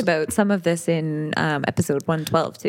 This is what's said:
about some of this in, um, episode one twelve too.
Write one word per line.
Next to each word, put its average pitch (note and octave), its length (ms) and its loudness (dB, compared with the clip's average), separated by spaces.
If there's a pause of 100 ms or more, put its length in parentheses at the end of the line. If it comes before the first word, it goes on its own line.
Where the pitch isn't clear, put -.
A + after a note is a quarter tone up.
about D#3 280 0
some G3+ 160 4
of F#3+ 140 0
this E3+ 220 0
in, D#3 520 -2
um, D3+ 280 0
episode D3 400 0
one D#3+ 200 0
twelve - 320 0
too. - 100 -4